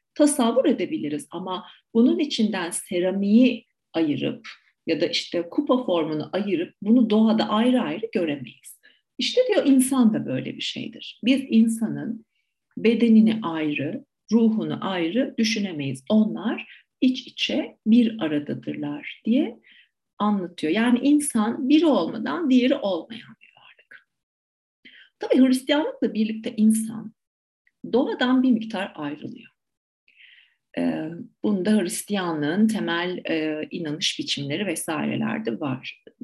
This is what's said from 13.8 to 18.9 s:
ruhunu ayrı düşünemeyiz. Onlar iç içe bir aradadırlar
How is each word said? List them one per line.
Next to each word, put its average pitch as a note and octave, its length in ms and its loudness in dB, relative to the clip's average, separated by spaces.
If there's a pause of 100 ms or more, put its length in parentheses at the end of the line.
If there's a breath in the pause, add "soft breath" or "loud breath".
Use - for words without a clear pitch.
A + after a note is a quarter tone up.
ruhunu G#3+ 500 2
ayrı F#3+ 560 -2
düşünemeyiz. F#3 720 -2
Onlar G#3 580 0 (340 loud breath)
iç B3+ 260 0
içe - 580 -4
bir A3+ 380 4
aradadırlar D3 1000 -6